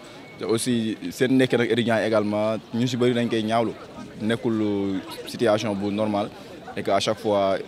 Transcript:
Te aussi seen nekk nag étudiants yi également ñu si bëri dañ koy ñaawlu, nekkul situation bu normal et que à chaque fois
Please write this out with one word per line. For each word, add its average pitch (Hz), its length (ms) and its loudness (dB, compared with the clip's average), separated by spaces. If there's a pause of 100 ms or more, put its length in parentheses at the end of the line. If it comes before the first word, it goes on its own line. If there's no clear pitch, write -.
(400)
Te - 60 -8
aussi 113 520 0 (140)
seen 131 260 2
nekk 127 160 4
nag 120 180 2
étudiants 113 280 2
yi 98 80 2
également 107 480 2 (180)
ñu 117 140 0
si 127 100 -4
bëri 123 160 4
dañ 120 140 0
koy 113 160 0
ñaawlu, 113 280 2 (500)
nekkul 104 760 0 (280)
situation 107 480 2
bu 101 160 -2
normal 107 380 0 (480)
et 104 40 -4
que 101 100 -4
à 98 80 4
chaque 110 200 0
fois 98 380 2 (100)